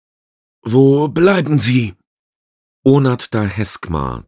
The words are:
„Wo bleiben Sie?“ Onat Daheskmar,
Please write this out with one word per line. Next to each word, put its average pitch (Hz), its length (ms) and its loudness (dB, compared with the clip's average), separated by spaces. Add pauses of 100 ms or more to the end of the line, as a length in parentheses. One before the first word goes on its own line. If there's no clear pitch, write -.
(640)
„Wo 139 460 2
bleiben 165 500 2
Sie?“ 117 380 -2 (880)
Onat 135 480 0
Daheskmar, 87 960 -6